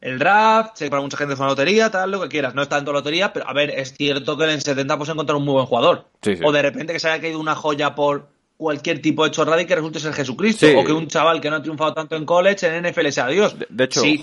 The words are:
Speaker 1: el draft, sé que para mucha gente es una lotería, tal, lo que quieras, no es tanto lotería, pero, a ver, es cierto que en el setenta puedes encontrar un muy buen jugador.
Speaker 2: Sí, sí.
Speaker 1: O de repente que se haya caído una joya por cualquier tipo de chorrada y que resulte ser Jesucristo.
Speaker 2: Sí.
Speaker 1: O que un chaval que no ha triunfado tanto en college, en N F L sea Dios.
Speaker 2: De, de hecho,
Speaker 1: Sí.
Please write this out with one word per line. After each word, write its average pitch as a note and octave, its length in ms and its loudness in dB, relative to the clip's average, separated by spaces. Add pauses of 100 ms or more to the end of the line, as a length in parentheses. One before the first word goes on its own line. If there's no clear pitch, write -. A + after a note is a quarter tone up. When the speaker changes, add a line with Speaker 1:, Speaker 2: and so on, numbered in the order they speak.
Speaker 1:
el B2+ 180 -8
draft, A3 580 4
sé D3 100 -6
que C#3 40 -6
para C#3 120 0
mucha C#3 160 -8
gente C#3+ 160 -2
es C3 40 -4
una C3+ 120 2
lotería, F#3+ 400 2
tal, F#3+ 200 -2
lo G3 120 -4
que D3 60 -6
quieras, C3 260 -4
no C#3 80 -2
es C#3 60 -2
tanto C#3+ 260 -2
lotería, D#3+ 380 -2
pero, - 140 -8
a C3 60 -8
ver, C#3+ 180 0
es C3 220 -8
cierto C#3 460 -2
que D#3 60 2
en D#3 60 2
el D3 120 -2
setenta C#3 340 -2
puedes D3 160 -6
encontrar D3+ 240 -2
un C#3+ 80 -2
muy C#3+ 80 0
buen C3 140 2
jugador. B2+ 400 2 (160)
Speaker 2:
Sí, C#3+ 140 0
sí. E2+ 80 -4
Speaker 1:
O D3+ 60 6
de D3 120 4
repente C#3+ 320 -4
que D#3 40 -4
se D#3+ 120 0
haya D#3+ 100 -2
caído D#3+ 180 -6
una D#3 160 -2
joya C#3+ 400 -2
por C#3+ 320 -2 (300)
cualquier D3+ 460 -4
tipo D#3 220 0
de D3+ 60 2
chorrada D#3 300 2
y F3 60 -4
que F3+ 100 0
resulte D#3 240 -6
ser D3+ 140 -6
Jesucristo. D3+ 520 2
Speaker 2:
Sí. D3 80 8
Speaker 1:
O C3 80 6
que D3+ 100 0
un D#3+ 160 -2
chaval D#3+ 340 2
que D3 80 -2
no D#3 60 0
ha D3 60 -6
triunfado D3+ 300 -2
tanto D#3+ 240 -6
en D#3 80 -6
college, F3+ 420 2
en D#3+ 100 0
N E3+ 120 -4
F E3 140 -2
L C#3+ 100 0
sea C3+ 140 -2
Dios. F3+ 320 0
Speaker 2:
De, - 100 -10
de B2 160 0
hecho, C3 160 0
Speaker 1:
Sí. D3 220 4